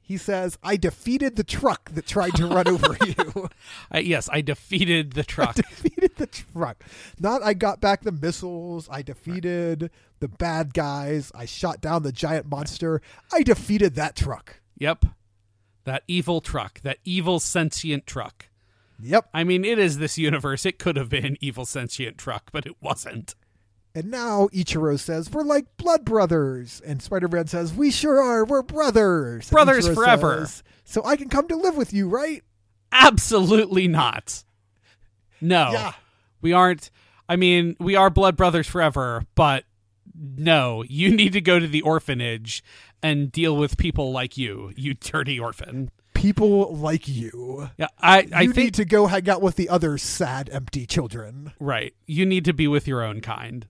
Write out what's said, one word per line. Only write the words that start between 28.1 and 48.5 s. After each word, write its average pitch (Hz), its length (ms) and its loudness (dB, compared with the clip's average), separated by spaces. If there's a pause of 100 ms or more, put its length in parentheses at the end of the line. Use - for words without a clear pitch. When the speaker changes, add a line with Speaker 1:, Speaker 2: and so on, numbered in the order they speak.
Speaker 1:
are. 240 240 4
We're 269 180 0
brothers." 196 840 2
And - 20 -2
Speaker 2:
Brothers 269 380 6
Speaker 1:
Ichiro 170 60 2
Speaker 2:
forever. 214 460 4
Speaker 1:
says, - 220 -12 (220)
"So - 200 -4
I 285 120 2
can 277 120 -6
come 285 200 0
to 330 80 -2
live 349 200 0
with 269 160 -4
you, 196 160 0
right?" 277 340 -4 (500)
Speaker 2:
Absolutely 208 960 6
not. 156 560 -2 (960)
No. 160 320 4
Speaker 1:
Yeah. 110 200 -4 (480)
Speaker 2:
We 165 120 0
aren't. 180 380 4 (380)
I 175 80 2
mean, 175 420 4
we 190 180 0
are 196 140 8
blood 190 260 4
brothers 170 300 2
forever, 131 580 -2 (100)
but 143 300 4 (500)
no, 139 760 0
you 175 260 4
need 208 180 4
to 202 80 0
go 180 180 4
to 170 100 0
the 151 140 -2
orphanage 120 800 -4 (400)
and 143 300 0
deal 160 240 0
with 147 220 0
people 151 340 -2
like 131 240 -6
you, 107 400 -8
you 131 180 -6
dirty 131 460 -6
orphan. 123 500 -10 (220)
Speaker 1:
People 202 640 2
like 156 320 -2
you. 127 680 -8
Speaker 2:
Yeah, 156 80 -2 (140)
I, 185 340 8
I 175 80 4
Speaker 1:
You 247 100 4